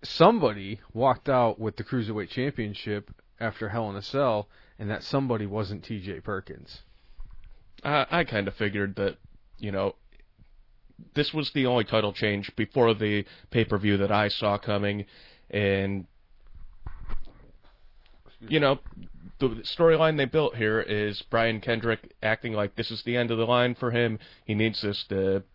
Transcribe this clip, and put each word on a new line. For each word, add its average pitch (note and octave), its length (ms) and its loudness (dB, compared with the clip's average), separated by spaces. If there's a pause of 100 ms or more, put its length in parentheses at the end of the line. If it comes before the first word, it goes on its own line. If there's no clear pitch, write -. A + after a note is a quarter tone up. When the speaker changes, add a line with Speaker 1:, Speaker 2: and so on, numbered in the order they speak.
Speaker 1:
somebody A2+ 760 2 (120)
walked B2 360 0
out B2 300 2
with G#2+ 180 -4
the A2+ 80 -6
Cruiserweight G#2+ 460 -4
Championship G#2+ 800 -6 (300)
after A2 300 -4
Hell A2 200 -4
in G2 60 -8
a G2 60 -8
Cell, A#2+ 460 0 (300)
and G#2+ 120 -6
that G#2+ 120 -4
somebody B2 440 0
wasn't G2+ 360 -6
T G#2+ 180 -8
J F2+ 200 -10
Perkins. - 640 -12 (1000)
Speaker 2:
I, C#3 280 2
I E3+ 140 2
kinda G2+ 280 -2
figured G2+ 440 -2
that, G2 200 -2 (420)
you G#2 140 -6
know, G2 240 -2 (1160)
this D3 200 0
was D3+ 160 -4
the C3+ 160 0
only B2 160 4
title G#2+ 300 0
change G2+ 420 -2
before A2+ 400 4
the G#2 300 0 (260)
pay-per-view G#2 460 2
that G2 160 2
I G#2 160 4
saw G#2 300 0
coming, G2+ 480 -2 (440)
and, G2 560 0 (2500)
you D3+ 140 4
know, C#3 180 4 (600)
the C3+ 80 4 (160)
storyline D#3+ 520 4
they C#3 100 2
built D3 280 2
here A2 260 2
is G#2 420 -2
Brian A2+ 380 0
Kendrick A2+ 600 -2
acting A2 300 0
like G#2 240 -2
this A2+ 160 -4
is A2+ 100 -10
the A#2+ 140 -2
end A#2 160 2
of A2 60 0
the A2+ 80 2
line B2 280 4
for B2 160 -2
him. A#2 300 0 (240)
He A2 100 -2
needs G#2+ 280 2
this G2+ 260 -2
to F#2+ 340 2 (120)